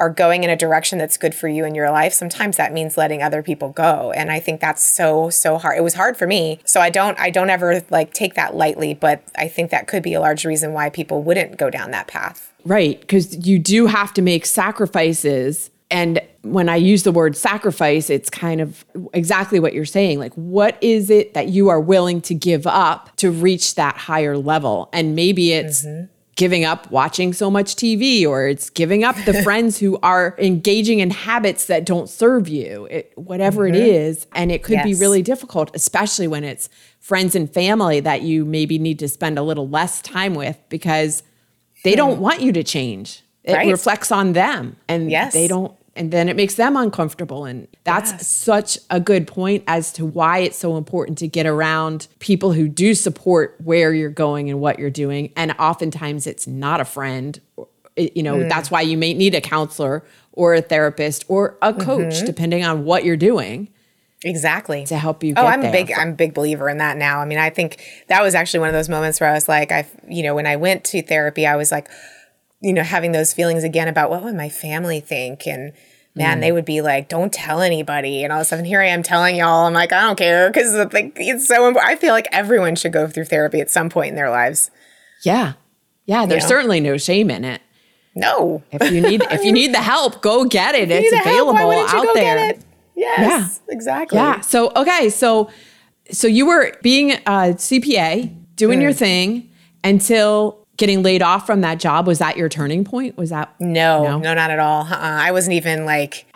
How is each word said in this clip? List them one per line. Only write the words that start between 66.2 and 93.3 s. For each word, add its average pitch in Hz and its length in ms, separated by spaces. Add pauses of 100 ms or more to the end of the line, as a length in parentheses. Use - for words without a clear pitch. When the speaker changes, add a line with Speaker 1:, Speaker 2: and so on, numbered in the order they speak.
Speaker 1:
believer 147 340
in 147 100
that 151 200
now. 143 220
I 147 40
mean, 151 140
I 156 120
think 156 280 (300)
that 190 140
was 190 120
actually 175 260
one 160 80
of 160 60
those 156 160
moments 156 300
where 156 100
I - 20
was 151 160
like, 151 240
I, 151 140 (220)
you 170 140
know, 147 120
when 147 120
I 147 100
went 180 280
to 170 180
therapy, 151 440
I 147 100
was 151 160
like, 147 160 (720)
you 196 120
know, 175 100
having 170 300
those 160 200
feelings 165 300
again 160 240
about 156 240
what 180 140
would 226 100
my 151 140
family 156 500
think? 139 480
And 143 260 (440)
man, 160 220
Speaker 2:
Mm. - 20
Speaker 1:
they 160 100
would 170 140
be 151 160
like, 143 280
"Don't 175 240
tell 156 280
anybody," 147 640
and 147 80
all 151 80
this 156 80
stuff. 160 100
And 170 80
here 196 140
I 190 80
am 175 160
telling 175 320
y'all, 165 300
I'm 170 80
like, 170 180
"I 180 80
don't 208 180
care," 175 320
'cause 233 220
the 208 140
thing, 214 280
it's 247 320
so 240 220
imp-, 247 120
I 190 140
feel 320 180
like 226 200
everyone 196 420
should 170 180
go 156 140
through 156 200
therapy 151 340
at 143 100
some 165 180
point 156 200
in 139 80
their 143 140
lives. 123 420 (500)
Speaker 2:
Yeah. 185 300 (540)
Yeah, 214 200
there's 160 160
Speaker 1:
Yeah. - 60
Speaker 2:
certainly 240 320
no 143 160
shame 185 340
in 107 140
it. 127 160 (560)
Speaker 1:
No. 170 560
Speaker 2:
If 143 180
you 175 120
need, 214 200
Speaker 1:
<laughs> - 80
Speaker 2:
if - 140
you 214 80
need 262 200
the 247 100
help, 262 380
go 233 240
get 233 300
it. 202 160
Speaker 1:
If - 0
you 170 60
Speaker 2:
It's 440 160
Speaker 1:
need 453 100
the - 60
help, 494 260
why 427 80
Speaker 2:
available 339 60
Speaker 1:
wouldn't 339 240
you 403 80
Speaker 2:
out - 60
Speaker 1:
go 453 80
Speaker 2:
there. 466 220 (120)
Speaker 1:
get 440 80
it? - 60 (340)
Yes, - 240
Speaker 2:
Yeah. 214 520